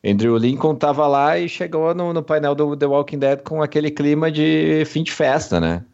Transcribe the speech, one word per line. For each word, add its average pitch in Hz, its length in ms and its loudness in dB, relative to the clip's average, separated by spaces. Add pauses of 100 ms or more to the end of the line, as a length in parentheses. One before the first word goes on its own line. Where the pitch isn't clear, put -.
Andrew 107 320 2
Lincoln 135 380 2
tava 147 320 0
lá 143 320 2
e 170 100 -4
chegou 165 460 -4
no, 175 180 -4
no 165 120 -2
painel 147 300 0
do 147 220 -2
The 143 100 0
Walking 143 340 0
Dead 139 220 2
com 156 200 -4
aquele 151 280 0
clima 151 420 0
de 156 540 2
fim 160 180 -4
de - 80 -8
festa, 135 480 0
né? 85 340 -2